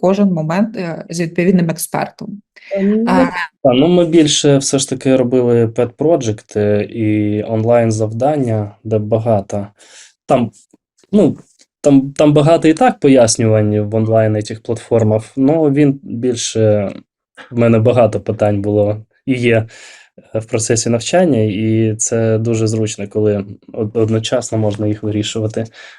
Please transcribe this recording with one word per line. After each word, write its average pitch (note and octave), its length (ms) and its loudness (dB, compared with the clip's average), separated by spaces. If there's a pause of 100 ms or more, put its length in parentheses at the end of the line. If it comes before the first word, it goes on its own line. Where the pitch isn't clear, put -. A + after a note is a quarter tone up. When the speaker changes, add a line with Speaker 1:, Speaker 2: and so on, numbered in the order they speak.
Speaker 1:
кожен G3 320 2
момент, F3 440 -2
е, E3+ 320 -8
з E3+ 100 -8
відповідним E3+ 500 0
експертом. - 720 -8 (300)
Speaker 2:
Е, G3 120 -2
ну, G#3+ 240 0
Speaker 1:
А C4 180 2 (380)
Speaker 2:
та, B2+ 100 4
ну, C3+ 140 4
ми F3 180 4
більше D3+ 520 2
все C3+ 220 -2
ж C3+ 100 -6
таки C3 260 0
робили A#2+ 500 2
pet A#2 280 -2
project, C3+ 640 -2
е, G#2 240 0
і G#2+ 600 -2
онлайн-завдання, A2+ 1400 0
де A2 160 -2
багато. G#2+ 680 -2 (580)
Там, B2 260 0 (600)
ну, F#3+ 260 2 (440)
там, C#3 300 4
там D3+ 220 2
багато D#3+ 340 4
і D#3 60 6
так B3 260 0
пояснювань A2+ 800 2
в G#2 160 -4
онлайн A2 480 0
цих A2 200 -14
платформах, A2+ 760 -2
но D3 340 2
він C#3 320 2
більше, A2 880 -2 (600)
в A#2+ 80 -2
мене A#2 200 4
багато A2+ 420 2
питань G#2 400 -2
було G#2 440 -2 (200)
і C3+ 80 0
є, A#2 340 0 (680)
е, A2 40 -4
в A2 60 -8
процесі A#2 440 -2
навчання, C3 500 0
і A2 580 0
це A2+ 400 0
дуже A2+ 300 -2
зручно, G#2+ 400 -4
коли G#2 380 -2 (280)
од-, A2+ 240 -6
одночасно A2+ 600 -2
можна G#2+ 300 -2
їх G#2+ 160 -6
вирішувати, G#2+ 640 -4 (340)